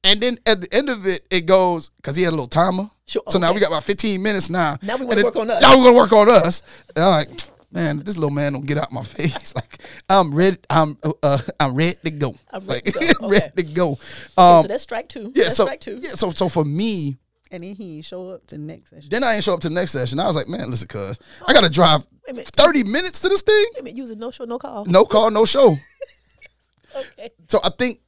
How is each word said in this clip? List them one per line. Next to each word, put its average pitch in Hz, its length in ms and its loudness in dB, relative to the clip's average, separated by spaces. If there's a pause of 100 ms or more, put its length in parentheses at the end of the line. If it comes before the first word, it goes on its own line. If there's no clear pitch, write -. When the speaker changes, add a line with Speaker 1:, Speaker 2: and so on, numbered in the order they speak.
Speaker 1:
And 196 160 4
then 240 260 -2
at 220 160 2
the 180 100 -12
end 277 160 0
of 220 180 -6
it, 185 240 -4
it 180 160 0
goes, 180 440 2 (120)
'cause 143 140 -8
he 180 60 0
had 175 80 2
a 160 60 -4
little 139 100 -6
timer. 180 420 0 (160)
Speaker 2:
Sure, - 240 -8
Speaker 1:
So 190 100 2
now 175 100 0
Speaker 2:
okay. 175 80 0
Speaker 1:
we 208 40 -4
got 190 80 2
about 156 160 -4
fifteen 202 380 -2
minutes 202 260 -2
now. 165 340 -2
Speaker 2:
Now 208 140 -8
we 269 40 -8
Speaker 1:
And 254 80 -8
Speaker 2:
wanna 240 80 -2
Speaker 1:
then 202 80 2
Speaker 2:
work 226 120 -2
on 220 140 -4
us. 220 100 -2
Speaker 1:
now 262 160 8
we 262 80 6
wanna 240 120 10
work 233 160 4
on 208 180 6
us. 175 320 4 (340)
And 160 80 2
I'm 190 60 4
like, 151 300 -2 (320)
"Man, 156 260 -4
if 139 60 -12
this 202 120 -8
little 151 180 -2
man 143 180 -2
don't 139 140 -8
get 143 120 -2
out 123 140 -6
my 120 100 -10
<laughs> 107 140 -14
face, - 400 -6
like, - 260 -12 (260)
I'm 185 240 2
ready, 175 260 2 (120)
I'm, 156 320 0
uh, 151 100 -4 (120)
uh, 139 140 2 (200)
I'm 135 160 0
ready 165 300 -2
to 165 80 -4
go." 143 220 -6 (180)
Speaker 2:
I'm 190 140 -14
ready 190 160 -6 (100)
Speaker 1:
Like, - 20 -8
<laughs> 311 140 -2
Speaker 2:
to 339 120 4
go. 214 80 -8
Speaker 1:
ready 202 180 2
Speaker 2:
Okay. 135 100 -18
Speaker 1:
to 185 60 -2 (120)
go. 175 180 -2
Speaker 2:
Okay, 131 80 -8 (360)
Speaker 1:
Um, 175 260 8
Speaker 2:
so - 60 -4
that's 233 160 -6
strike - 240 -10
two. 233 260 -14
Speaker 1:
yeah, 320 100 2
Speaker 2:
That's - 120 0
Speaker 1:
so, 214 80 2
Speaker 2:
strike - 160 -6
two. - 200 -14
Speaker 1:
yeah, 294 140 -12
so, 190 160 -2
so 170 180 -2
for 156 160 -2
me, 156 520 -4 (340)
Speaker 3:
And 175 140 -16
then 196 120 -16
he 185 220 -16
ain't 151 60 -20
show 185 260 -16
up - 180 -20
to 151 80 -18
the 151 60 -14
next 156 280 -18
session. 147 200 -20
Speaker 1:
then 220 140 0
I 233 120 2
ain't 202 80 -2
show 196 100 0
up 170 60 -6
to 170 100 -4
the 156 40 -6
next 180 180 -2
session. 127 280 -4
I 185 60 -2
was 170 100 0
like, 139 120 -6
"Man, 120 220 -10
listen, 113 180 -8
cuz, 101 300 -12 (300)
I - 60 2
gotta 240 160 6
drive 156 300 4 (260)
Speaker 2:
Wait - 40 -16
a - 40 -14
minute. - 200 -14
Speaker 1:
thirty 294 300 4
minutes 311 380 -4
to 359 60 0
this 392 140 2
thing?" 427 220 2 (100)
Speaker 2:
Wait - 60 -12
a - 40 -16
minute, 233 120 -14
you 269 60 -12
was 247 80 -14
a 220 60 -14
no-show, 240 280 -14
no 233 140 -10
call? 208 260 -12
Speaker 1:
No 185 220 4
call, 220 240 2
no 220 160 2
show. 226 360 4
Speaker 2:
<laughs> - 1120 -20
Okay. - 340 -16 (180)
Speaker 1:
So 214 160 0
I - 60 0
think 254 380 -6